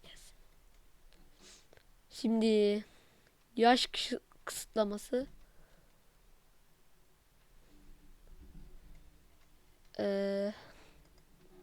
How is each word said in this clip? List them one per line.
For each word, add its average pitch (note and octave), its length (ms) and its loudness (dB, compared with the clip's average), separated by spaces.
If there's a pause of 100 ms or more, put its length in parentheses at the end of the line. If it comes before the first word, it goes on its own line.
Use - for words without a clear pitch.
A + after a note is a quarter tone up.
gelsin. - 340 -20 (1700)
Şimdi G#3+ 760 4 (720)
yaş A#3+ 300 6
kışı-, - 340 -4 (240)
kısıtlaması. G#3+ 840 -2 (4000)
Ee, G3 540 0 (1120)